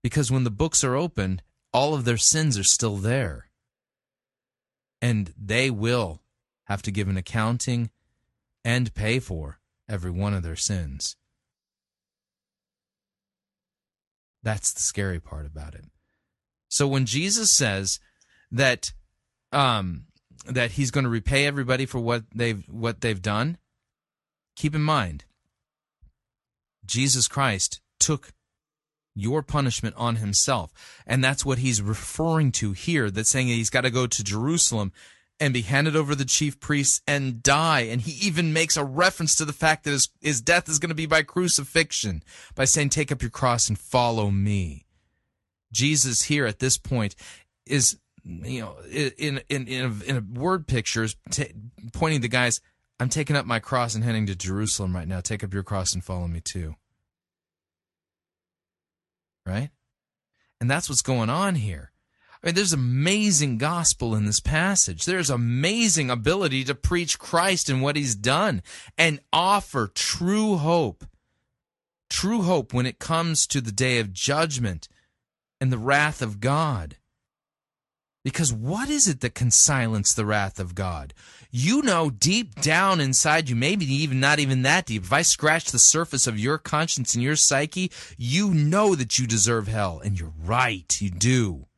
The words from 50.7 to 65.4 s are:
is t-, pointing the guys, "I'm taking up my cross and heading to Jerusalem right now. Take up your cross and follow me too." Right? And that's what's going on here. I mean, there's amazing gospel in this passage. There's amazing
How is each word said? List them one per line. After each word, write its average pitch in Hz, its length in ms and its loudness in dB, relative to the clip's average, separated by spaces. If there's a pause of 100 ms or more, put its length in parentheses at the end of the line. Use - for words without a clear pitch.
is 107 120 -4 (160)
t-, - 220 -4 (380)
pointing 156 300 0
the 117 60 -2
guys, 123 340 0 (380)
"I'm 123 100 0
taking 151 260 0
up 135 120 -2
my 117 120 0
cross 120 360 -2
and 110 80 0
heading 110 240 0
to 98 80 -2
Jerusalem 95 600 -2
right 85 120 -6
now. 92 140 -4
Take 107 220 -6
up 95 100 -8
your 98 100 -4
cross 95 300 -4
and 90 100 -6
follow 90 240 -6
me 82 120 -6
too." 82 360 -8 (2750)
Right? 107 280 -6 (880)
And 120 100 0
that's 151 180 0
what's 139 140 0
going 120 300 0
on 185 240 0
here. 92 380 -4 (500)
I 165 40 -2
mean, 170 80 0
there's 185 180 2
amazing 147 840 2
gospel 147 560 0
in 104 120 2
this 104 140 0
passage. 156 640 0
There's 170 260 0
amazing 143 800 2